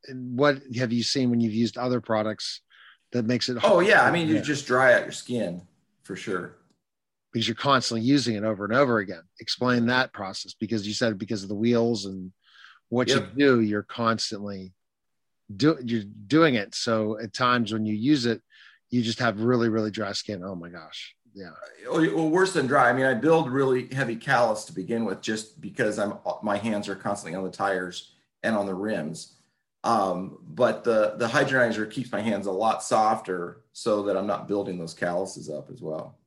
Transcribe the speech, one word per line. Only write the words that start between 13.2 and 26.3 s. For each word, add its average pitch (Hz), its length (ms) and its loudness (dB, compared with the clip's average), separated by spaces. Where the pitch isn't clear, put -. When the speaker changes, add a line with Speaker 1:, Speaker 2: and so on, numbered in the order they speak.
Speaker 1:
do, 127 140 6
you're 104 240 0
constantly 101 880 -4
do-, 147 300 4
you're 117 180 -2
doing 147 280 4
it. 104 200 -2
So 110 460 0
at 113 120 -10
times 120 400 2
when 107 140 -2
you 107 80 -2
use 120 320 2
it, 110 160 0
you 120 120 0
just 110 160 -4
have 110 240 0
really, 117 260 2
really 107 220 0
dry 101 220 -6
skin. 98 300 -8
Oh 95 120 -10
my 87 160 -14
gosh. 82 440 -16
Yeah. 92 160 -16
Speaker 2:
Oh, 165 100 2
well, 160 300 2
worse 185 240 4
than 143 120 2
dry. 127 220 6
I 123 60 4
mean, 131 100 2
I 131 80 4
build 151 380 4
really 131 380 2
heavy 127 280 -2
callus 120 480 2
to - 80 -16
begin 113 320 -2
with, 95 160 -4
just - 400 -6
because 107 380 -2
I'm, 101 160 -2